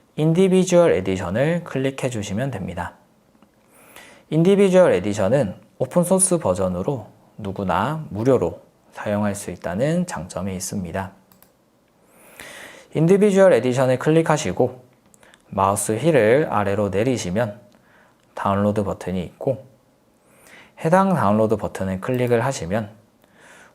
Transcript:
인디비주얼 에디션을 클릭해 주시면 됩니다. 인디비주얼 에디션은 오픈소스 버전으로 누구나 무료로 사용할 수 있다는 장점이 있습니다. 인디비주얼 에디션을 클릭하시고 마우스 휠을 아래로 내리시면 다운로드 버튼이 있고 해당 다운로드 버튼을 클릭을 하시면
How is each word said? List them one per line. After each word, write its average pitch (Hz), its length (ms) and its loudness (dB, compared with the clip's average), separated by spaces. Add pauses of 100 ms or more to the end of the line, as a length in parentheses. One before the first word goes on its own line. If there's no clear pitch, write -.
(200)
인디비주얼 175 760 4
에디션을 95 680 -2
클릭해 135 480 -4
주시면 110 400 -6
됩니다. 90 440 -10 (1400)
인디비주얼 180 640 4
에디션은 101 600 0 (240)
오픈소스 180 600 0
버전으로 95 680 -2 (300)
누구나 104 760 -4
무료로 107 500 0 (300)
사용할 104 460 -4
수 - 160 -12
있다는 139 540 -4
장점이 92 500 -8
있습니다. 92 560 -8 (1800)
인디비주얼 190 580 6
에디션을 127 480 2
클릭하시고 156 840 0 (680)
마우스 98 460 0
휠을 131 540 4
아래로 101 380 0
내리시면 107 720 -2 (720)
다운로드 101 480 0
버튼이 95 400 -6
있고 - 460 -8 (1160)
해당 185 300 4
다운로드 107 440 2
버튼을 95 420 -6
클릭을 123 440 0
하시면 110 460 -4 (840)